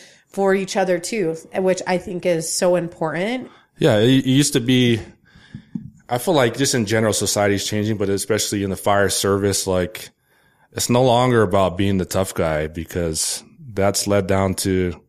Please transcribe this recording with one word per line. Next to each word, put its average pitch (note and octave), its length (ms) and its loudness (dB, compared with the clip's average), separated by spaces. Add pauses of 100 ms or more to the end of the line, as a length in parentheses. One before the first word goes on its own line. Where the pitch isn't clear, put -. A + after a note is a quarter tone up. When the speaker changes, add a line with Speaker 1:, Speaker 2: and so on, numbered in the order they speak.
(300)
Speaker 1:
for G3 260 0
each G3 220 -4
other F#3 220 0
too, F3 360 -4 (200)
which F#3 320 0
I F#3 100 0
think F3+ 300 -8
is D#3+ 280 -2
so F3+ 200 2
important. E3+ 720 -4 (300)
Speaker 2:
Yeah, C#3 180 4
it, B2+ 220 4
it - 60 -2
used C#3 280 2
to C#3 60 0
be, A#2+ 420 2 (1080)
I B2 100 -2
feel F#3+ 140 0
like B2+ 240 2
just C3+ 160 0
in A#2+ 120 0
general, A2 280 2
society's G2+ 520 0
changing, G#2+ 320 -2
but G2 120 -2
especially G2+ 540 -2
in G2 60 -2
the F#2 80 -4
fire G2+ 320 2
service, G2 580 0
like, F2+ 420 -4 (600)
it's - 180 -4
no B2 140 4
longer B2 380 4
about F#2 360 2
being G2 200 0
the F2+ 80 0
tough F#2+ 280 -2
guy, D#2 340 -2
because D#2+ 760 -6 (300)
that's G2 340 0
led G2+ 200 2
down F#2+ 280 2
to F#2 540 -2